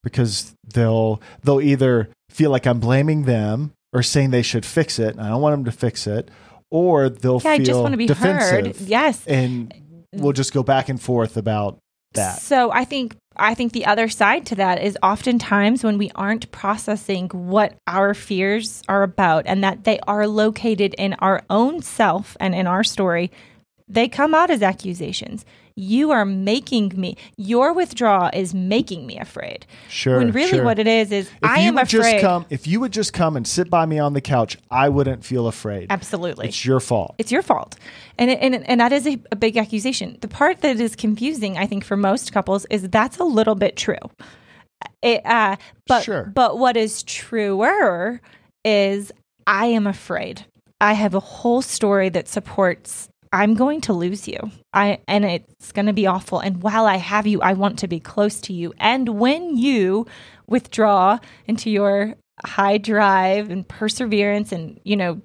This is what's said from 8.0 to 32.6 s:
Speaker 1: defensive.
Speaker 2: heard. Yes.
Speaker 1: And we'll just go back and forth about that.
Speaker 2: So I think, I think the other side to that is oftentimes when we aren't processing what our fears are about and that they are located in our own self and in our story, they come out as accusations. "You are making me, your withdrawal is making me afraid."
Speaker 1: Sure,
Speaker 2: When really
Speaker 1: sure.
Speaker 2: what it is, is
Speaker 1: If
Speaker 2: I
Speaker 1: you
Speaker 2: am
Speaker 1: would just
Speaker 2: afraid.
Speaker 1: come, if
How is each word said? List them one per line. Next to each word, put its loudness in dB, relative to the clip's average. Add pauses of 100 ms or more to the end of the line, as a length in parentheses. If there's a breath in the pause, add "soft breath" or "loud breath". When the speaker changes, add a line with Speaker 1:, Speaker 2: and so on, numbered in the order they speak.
Speaker 1:
defensive. 0
Speaker 2:
heard. -16
Yes. 0
Speaker 1:
And -2 (420)
we'll 0
just -2
go 0
back 2
and -4
forth -2
about -2 (340)
that. -2
Speaker 2:
So 2
I 0
think, -6 (180)
I 2
think -2
the -2
other 2
side 2
to -6
that 0
is -2
oftentimes 2
when 0
we -2
aren't -4
processing -4
what 0 (100)
our 2
fears -4
are 4
about 2
and 0
that -4
they 2
are 0
located 0
in -2
our 0
own 2
self -2
and -2
in -2
our 0
story, -2 (580 loud breath)
they 2
come 0
out 4
as 2
accusations. -6 (300 soft breath)
"You 0
are 2
making -2
me, -6 (200 loud breath)
your 2
withdrawal 2
is -4
making -2
me -14
afraid." -14 (220 loud breath)
Speaker 1:
Sure, 0
Speaker 2:
When 4
really 0
Speaker 1:
sure. 2
Speaker 2:
what 2
it 2
is, 2
is -2
Speaker 1:
If -20 (100)
Speaker 2:
I 2
Speaker 1:
you 6
Speaker 2:
am 2
Speaker 1:
would 2
just 4
Speaker 2:
afraid. 4
Speaker 1:
come, 2
if -6